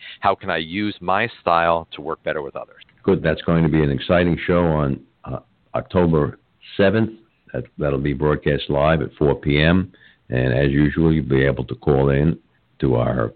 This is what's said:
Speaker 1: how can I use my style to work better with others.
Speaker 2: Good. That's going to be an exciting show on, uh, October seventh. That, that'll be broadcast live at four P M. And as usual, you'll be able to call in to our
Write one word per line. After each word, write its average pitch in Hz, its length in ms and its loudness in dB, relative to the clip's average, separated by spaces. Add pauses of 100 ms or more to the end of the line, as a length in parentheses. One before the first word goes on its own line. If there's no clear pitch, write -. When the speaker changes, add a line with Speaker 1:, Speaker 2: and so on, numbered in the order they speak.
(200)
Speaker 1:
how 98 140 0
can 95 140 -12
I 87 80 -2
use 92 460 -6
my 95 260 -2 (140)
style 85 500 2
to - 80 -16
work 76 220 -10
better 78 180 -6
with 69 160 -12
others. - 260 -16 (200)
Speaker 2:
Good. 90 200 0
That's 78 200 -2
going 85 220 2
to 80 40 2
be 78 140 2
an 71 80 2
exciting 85 560 0
show 87 160 2
on, 76 420 -2 (220)
uh, - 140 -10 (340)
October 80 640 0 (400)
seventh. 107 320 2 (420)
That, 64 120 -8 (120)
that'll 71 220 -2
be 69 160 -2
broadcast 73 560 -2
live 73 320 2
at - 160 -8
four 71 160 2
P 73 260 0
M. 87 320 2 (380)
And 64 240 0
as 69 160 2
usual, 73 420 2
you'll 78 160 0
be 67 160 2
able 65 200 -2
to 64 100 -10
call 69 340 2
in 71 300 2 (400)
to 65 160 0
our 60 420 -2